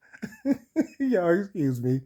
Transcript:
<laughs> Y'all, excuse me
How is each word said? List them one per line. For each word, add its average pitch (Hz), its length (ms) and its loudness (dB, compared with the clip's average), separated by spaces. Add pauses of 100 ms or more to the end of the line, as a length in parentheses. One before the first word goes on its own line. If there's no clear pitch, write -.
(140)
<laughs> - 880 -4
Y'all, 190 400 2
excuse 143 400 -2
me 127 260 0